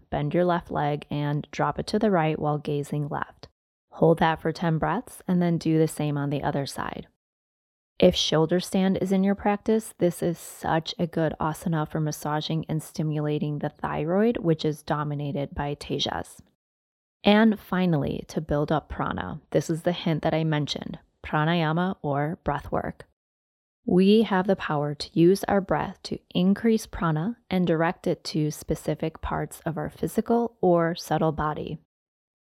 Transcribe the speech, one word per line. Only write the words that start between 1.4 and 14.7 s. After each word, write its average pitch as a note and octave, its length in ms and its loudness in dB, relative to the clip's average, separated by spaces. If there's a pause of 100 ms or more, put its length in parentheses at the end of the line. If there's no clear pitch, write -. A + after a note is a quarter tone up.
drop D3 280 -2
it - 80 -6
to A3 120 -2
the G#3+ 120 2
right D#3 280 2
while D3+ 200 0
gazing D3 500 -4
left. - 400 -8 (440)
Hold D#3+ 260 4
that D#3+ 240 2
for D#3+ 100 0
ten D#3+ 240 0
breaths, D#3 500 -4
and F3+ 140 2
then E3+ 160 2
do D#3+ 220 2
the D#3+ 100 4
same D3 300 -4
on C#3+ 100 -2
the C#3+ 140 -2
other C#3+ 240 -2
side. - 400 -8 (920)
If F3+ 160 6
shoulder D#3+ 460 2
stand F#3+ 380 0
is F#3 120 -2
in F#3+ 140 2
your G3+ 100 2
practice, G#3+ 640 -2
this F3 240 0
is E3+ 160 -2
such - 600 -4
a F3 60 0
good D#3+ 340 0
asana D#3 500 -2
for D#3+ 100 -2
massaging D3+ 680 -2
and D#3 120 -2
stimulating D3+ 760 -2
the D3 120 -4
thyroid, E3 640 0
which E3 280 0
is D3+ 200 -4